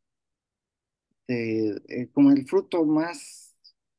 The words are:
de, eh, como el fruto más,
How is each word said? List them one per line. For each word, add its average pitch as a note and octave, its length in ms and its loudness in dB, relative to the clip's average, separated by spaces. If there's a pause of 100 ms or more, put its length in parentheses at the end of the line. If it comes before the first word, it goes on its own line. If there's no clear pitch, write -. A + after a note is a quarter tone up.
(1300)
de, A2 600 -2
eh, B2 240 -8
como C#3 180 6
el C3+ 160 2
fruto F#3 400 0
más, E3 680 -4 (440)